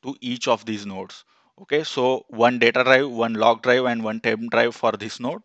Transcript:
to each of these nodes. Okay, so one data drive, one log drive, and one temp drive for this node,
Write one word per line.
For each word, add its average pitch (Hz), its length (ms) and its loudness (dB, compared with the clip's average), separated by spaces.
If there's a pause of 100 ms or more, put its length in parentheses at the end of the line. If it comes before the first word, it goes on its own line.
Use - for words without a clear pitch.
to 135 200 -12
each 127 260 -6
of 113 180 0
these 104 220 -8
nodes. 95 360 -14 (360)
Okay, 156 240 -2
so 131 440 0
one 117 320 2
data 117 240 4
drive, 131 260 4
one 117 240 -2
log 110 300 2
drive, 127 220 2
and 117 180 -2
one 110 160 -4
temp 113 320 -2
drive 117 240 2
for 113 160 0
this 104 280 -10
node, 151 240 -8